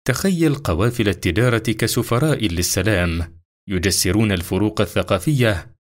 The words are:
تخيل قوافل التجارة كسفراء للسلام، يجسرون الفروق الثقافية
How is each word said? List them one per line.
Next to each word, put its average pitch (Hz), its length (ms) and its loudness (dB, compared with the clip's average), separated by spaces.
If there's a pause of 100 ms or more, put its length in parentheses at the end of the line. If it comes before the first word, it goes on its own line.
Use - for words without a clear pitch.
تخيل 165 460 0
قوافل 101 540 0
التجارة 104 500 0
كسفراء 117 880 0
للسلام، 87 920 0 (280)
يجسرون 95 640 0
الفروق 92 480 0
الثقافية 104 920 0 (180)